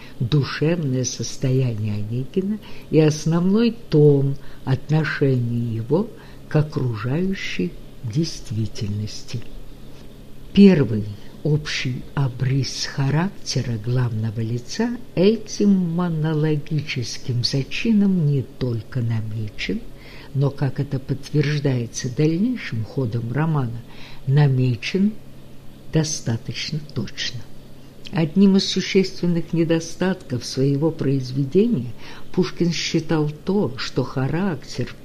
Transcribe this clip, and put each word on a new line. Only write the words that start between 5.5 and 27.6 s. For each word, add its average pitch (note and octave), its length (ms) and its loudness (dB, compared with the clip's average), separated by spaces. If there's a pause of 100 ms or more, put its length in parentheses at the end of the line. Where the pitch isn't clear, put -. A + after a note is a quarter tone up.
его C#3+ 340 0 (380)
к - 80 -4
окружающей D3+ 1160 0 (300)
действительности. G#2+ 1400 -4 (1120)
Первый C#3+ 500 8 (400)
общий D3 600 -2 (120)
обрис B2+ 680 0
характера C3+ 920 -2
главного A2 600 0
лица A#2+ 580 -2 (180)
этим G#3 540 4
монологическим D#3 1700 0
зачином F#3+ 840 2
не C#3+ 160 2
только A#2+ 600 -4
намечен, A2+ 800 -4 (520)
но, C#3 160 2
как C3 300 -2
это C#3 200 -2
подтверждается C#3 1120 -2
дальнейшим D#3+ 760 0
ходом A#2 480 -2
романа, C#3 500 0 (440)
намечен C3+ 880 4 (800)
достаточно D3+ 880 -2 (140)
точно. - 460 -6 (720)